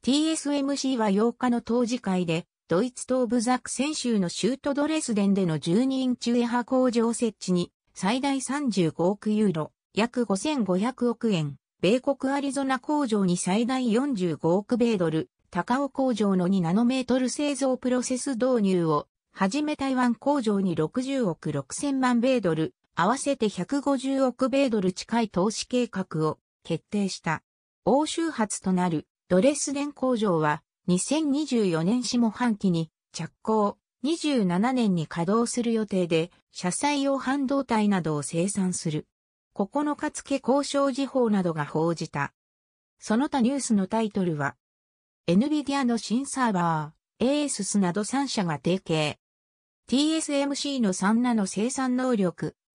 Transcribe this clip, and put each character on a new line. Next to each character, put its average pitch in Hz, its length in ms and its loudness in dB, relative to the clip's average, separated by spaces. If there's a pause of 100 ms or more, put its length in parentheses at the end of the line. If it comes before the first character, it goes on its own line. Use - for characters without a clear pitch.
テ - 80 0
ィ 294 160 4
ー 320 60 0
エ 320 40 -4
ス 285 160 -4
エ 285 100 0
ム 277 140 -2
シ 269 200 -2
ー - 20 0
は 220 120 2
八 214 220 2
日 254 160 -2
の 233 140 0
当 240 240 0
事 240 140 -2
会 185 260 -2
で、 165 200 -2 (200)
ド 175 160 2
イ 254 100 -4
ツ - 140 -14
東 254 220 0
部 240 140 2
ザ 247 160 0
ク - 120 -14
セ 277 180 -2
ン 311 60 -4
州 240 240 0
の 175 120 0
州 240 260 -2
都 285 160 -2
ド 285 140 0
レ 311 160 0
ス 233 120 -4
デ 202 120 2
ン 196 80 4
で 196 100 2
の 160 140 0
十 175 260 2
二 269 160 -2
イ 262 60 0
ン 247 100 0
チ - 160 -2
ウ 240 40 2
ェ 240 100 2
ハ 240 180 0
工 254 260 2
場 233 220 2
設 226 260 -2
置 - 140 -2
に、 175 180 0 (220)
最 233 300 -2
大 277 180 0
三 269 300 -4
十 180 200 2
五 170 200 0
億 208 200 -4
ユ 214 180 2
ー 185 40 2
ロ、 156 200 -6 (200)
約 240 320 0
五 208 120 0
千 285 280 -2
五 180 140 0
百 240 320 -2
億 233 200 -2
円、 151 280 -2 (240)
米 220 180 4
国 269 320 -2
ア 285 80 -2
リ 277 120 -2
ゾ 277 120 -2
ナ 262 160 -2
工 294 260 0
場 208 200 2
に 175 100 2
最 202 300 0
大 254 260 0
四 269 220 0
十 175 220 -2
五 165 200 2
億 208 220 0
米 233 180 2
ド 175 140 0
ル、 156 180 -2 (220)
高 240 340 -2
尾 277 60 -4
工 262 240 0
場 202 220 2
の 180 120 2
二 190 140 2
ナ 165 100 0
ノ 233 140 4
メ 262 140 0
ー 247 40 -4
ト 247 140 2
ル 254 100 0
製 294 260 -2
造 262 220 0
プ 254 140 -2
ロ 254 100 0
セ 254 160 -4
ス 262 140 -6
導 254 320 0
入 185 240 2
を、 147 220 0 (220)
は 190 200 0
じ 277 120 -2
め 302 140 -2
台 269 180 -2
湾 247 200 2
工 285 260 0
場 208 200 0
に 185 140 0
六 156 280 -2
十 262 200 -2
億 160 300 -4
六 139 220 -6
千 277 260 -4
万 247 200 2
米 254 200 2
ド 175 140 0
ル、 160 200 -2 (200)
合 175 140 2
わ 254 100 2
せ 277 180 -2
て 214 140 0
百 262 320 -4
五 277 160 2
十 269 240 -2
億 254 260 2
米 269 220 2
ド 214 100 0
ル 185 140 0
近 - 260 -2
い 220 80 0
投 190 220 0
資 - 180 -6
計 247 180 0
画 175 400 -4
を 151 120 -4 (240)
決 165 280 -4
定 202 200 0
し - 100 -10
た。 160 220 -4 (420)
欧 277 220 4
州 330 240 -2
初 220 300 -2
と 185 120 -2
な 180 160 2
る 165 180 -4 (220)
ド 185 140 4
レ 277 120 4
ス 285 200 -4
デ 285 100 -4
ン 294 80 -8
工 254 240 0
場 202 220 2
は、 151 240 0 (240)
二 180 120 4
千 294 320 0
二 285 160 0
十 233 180 2
四 160 180 0
年 240 220 0
下 240 260 2
半 233 260 0
期 196 140 0
に 165 200 0 (200)
着 - 300 -10
工、 208 380 0 (240)
二 320 140 0
十 285 280 2
七 190 300 2
年 226 200 2
に 160 120 -2
稼 170 220 -4
働 233 220 2
す 247 120 -2
る 233 100 -2
予 220 140 0
定 185 200 0
で、 165 240 0 (220)
車 180 200 -4
載 285 320 0
用 277 120 0
半 269 280 -2
導 269 200 0
体 214 240 2
な 190 140 2
ど 156 140 -2
を 147 60 -4
生 170 260 -2
産 185 260 -2
す - 160 -4
る。 151 160 -4 (480)
九 208 280 -2
日 294 280 -4
付 - 360 -6
交 277 160 4
渉 277 300 0
時 269 140 -2
報 240 240 0
な 202 120 2
ど 175 120 -2
が 156 100 -4
報 160 300 0
じ 160 160 -8
た。 139 240 -4 (640)
そ - 180 -2
の 277 140 0
他 - 100 0
ニ 233 100 4
ュ 277 60 0
ー 269 40 -4
ス - 120 -4
の 196 140 2
タ 220 160 0
イ 220 80 -2
ト 190 160 -2
ル 165 100 -2
は、 143 200 -4 (680)
エ 170 100 4
ヌ 247 120 4
ビ 294 160 0
デ 277 80 -4
ィ 277 60 0
ア 269 80 0
の 233 100 2
新 240 300 -2
サ 254 240 -2
ー - 20 0
バ 165 400 0 (260)
ー、 220 80 0 (160)
エ - 40 -2
ー - 20 -4
ス 208 160 -6
ス 208 140 -2
な 180 160 2
ど 208 100 -2
三 269 240 -2
社 214 160 -2
が 160 180 -2
提 180 140 0 (100)
携。 156 300 0 (720)
テ 240 100 0
ィ 302 160 2
ー 320 40 0
エ 320 40 -2
ス 302 140 -4
エ 277 100 0
ム 285 100 -2
シ 277 220 -4
ー 262 60 -2
の 196 100 2
三 214 300 0
ナ 247 100 0
ノ 214 140 0
生 214 240 -4
産 254 260 -2
能 254 180 0
力、 180 420 -2 (180)